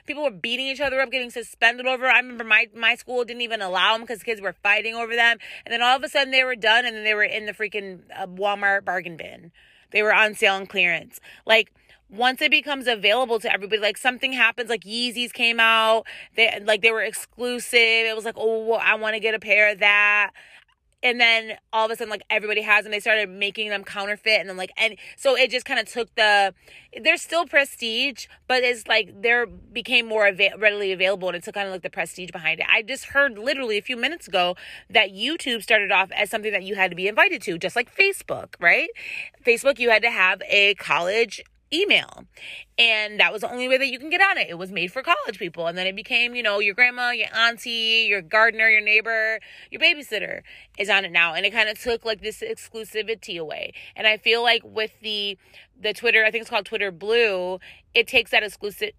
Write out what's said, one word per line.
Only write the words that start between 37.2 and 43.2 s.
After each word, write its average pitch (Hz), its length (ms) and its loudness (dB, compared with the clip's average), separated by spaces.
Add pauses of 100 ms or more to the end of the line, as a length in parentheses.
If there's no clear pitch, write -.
to, 175 140 -4
just 175 200 -4
like 247 180 -4
Facebook, - 640 -2
right? 202 320 2 (560)
Facebook, 240 320 2
you 240 120 2
had 214 120 4
to 233 80 2
have 196 380 2
a 202 260 4
college 185 640 -2 (320)
email, 269 520 0 (560)
and 214 400 2